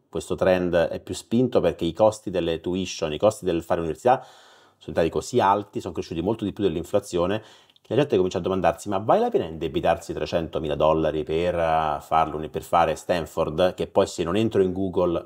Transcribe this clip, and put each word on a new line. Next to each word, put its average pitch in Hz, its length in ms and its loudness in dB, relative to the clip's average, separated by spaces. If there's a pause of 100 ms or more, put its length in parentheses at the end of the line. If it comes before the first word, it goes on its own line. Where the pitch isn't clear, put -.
questo 82 260 -6
trend 90 400 2
è 85 260 2
più - 120 -10
spinto 120 480 0
perché 85 240 0
i 80 80 -2
costi 107 360 2
delle 82 320 -2
tuition, 90 520 -4
i 76 40 -6
costi - 280 2
del 85 180 0
fare 87 180 -2
università 85 440 0 (520)
sono - 180 -12
stati 85 140 2
così 117 300 -2
alti, 104 420 2
sono 90 120 -10
cresciuti 90 280 -6
molto 107 240 -2
di 95 80 -2
più 101 100 -4
dell'inflazione, 92 800 0 (400)
che - 140 -6
la 143 60 4
gente 139 160 2
comincia 92 200 2
a 90 40 -2
domandarsi, 90 460 0
"Ma 101 120 -2
vale 143 200 2
la 240 100 0
pena 135 160 0
indebitarsi 82 680 -2
trecentomila 76 600 -4
dollari 78 480 2
per, 85 320 -2
eh, 80 460 0
farlo, 78 360 0 (120)
per 78 120 -8
fare 82 340 2
Stanford, 82 760 -2
che 82 140 -4
poi 98 200 2
se - 160 -6
non 82 120 -2
entro 110 260 2
in 92 120 2
Google 90 520 0